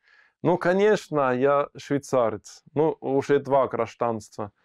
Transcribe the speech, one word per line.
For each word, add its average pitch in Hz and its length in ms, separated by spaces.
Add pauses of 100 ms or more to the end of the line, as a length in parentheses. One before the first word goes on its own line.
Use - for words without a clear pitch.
(420)
Ну, 170 160
конечно, 180 760
я 143 420
швейцарец. 123 840 (120)
Ну, 151 260
уже 135 380
два 127 300
гражданства. 113 800 (140)